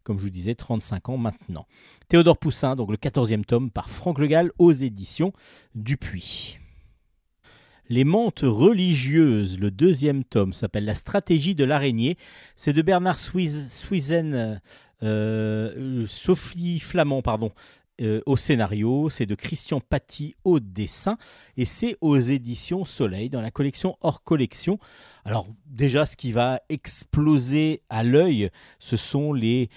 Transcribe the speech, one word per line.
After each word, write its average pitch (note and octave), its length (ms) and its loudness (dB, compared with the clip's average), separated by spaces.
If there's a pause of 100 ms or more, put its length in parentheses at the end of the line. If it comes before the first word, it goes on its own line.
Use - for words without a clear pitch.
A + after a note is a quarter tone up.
comme G2+ 160 -4
je G2 40 -6
vous G2+ 60 -4
disais, F#2 260 -6
trente-cinq - 540 -6
ans C3 80 -4
maintenant. G2+ 500 -8 (400)
Théodore E3+ 300 8
Poussin, C3+ 400 -2
donc A2 120 -2
le G#2+ 80 -2
quatorzième A2+ 460 0
tome B2 260 0
par - 200 -6
Franck D3+ 300 -4
Le D3 80 2
Gall E3 320 4
aux E3+ 120 10
éditions C3 640 -2 (420)
Dupuis. - 840 -8 (1300)
Les B2 160 4
Mantes G#3 380 2
religieuses, C3+ 1160 4
le G2+ 100 0
deuxième C#3 540 2
tome, G2 300 0
s'appelle G#2 320 -6
La G#2+ 100 -4
stratégie F3+ 600 0
de C#3+ 100 2
l'araignée. C3+ 500 2 (400)
C'est - 160 -2
de D3+ 100 2
Bernard F3+ 380 2
Suiz-, D3+ 500 -4
Suizen, D#3 640 -2
euh, A2 220 -2 (480)
euh, A2 1040 -2
Sophie F3 720 -2
Flamand, C#3+ 420 0
pardon, A2 300 -2 (500)
euh, G#2+ 240 0
au C3+ 120 2
scénario. A#2 720 0
C'est B2 160 -4
de G2 100 -2
Christian - 460 -6
Paty - 520 -6 (120)
au E3+ 160 4
dessin. G#2 560 -6 (400)
Et B2 80 0
c'est - 340 -4
aux D3 180 4
éditions C3 680 -2
Soleil, G#2+ 440 -4
dans B2+ 120 -6
la G#2+ 100 -6
collection C#3+ 480 -4
Hors - 240 -4
Collection. D#3+ 560 -2 (460)
Alors G#2+ 200 -4 (200)
déjà, C#3 400 0
ce - 100 -8
qui B2 160 -6
va B2 380 0
exploser D3+ 1200 0
à A2+ 140 -2
l'œil, B2+ 460 4 (300)
ce - 160 -4
sont C#3+ 380 -2
les A#2+ 440 0